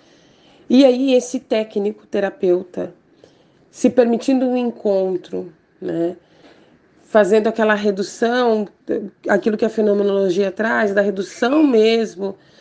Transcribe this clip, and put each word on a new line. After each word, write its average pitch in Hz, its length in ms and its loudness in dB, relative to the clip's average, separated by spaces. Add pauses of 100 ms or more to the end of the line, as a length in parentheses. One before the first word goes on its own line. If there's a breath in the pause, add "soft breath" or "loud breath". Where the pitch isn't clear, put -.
(680 soft breath)
E 262 160 6
aí 254 300 4
esse 247 260 0
técnico 214 680 -4
terapeuta, 185 840 -2 (800 soft breath)
se - 180 0
permitindo 247 560 2
um 247 100 -2
encontro, 190 960 -4 (300)
né, 175 380 -4 (840 soft breath)
fazendo 214 440 2
aquela 214 280 0
redução, 214 920 -2 (580)
aquilo 208 300 0
que 233 80 -2
a 220 60 -2
fenomenologia 202 800 0
traz, 226 400 -2
da 202 80 2
redução 208 640 -2
mesmo 220 760 0 (240 soft breath)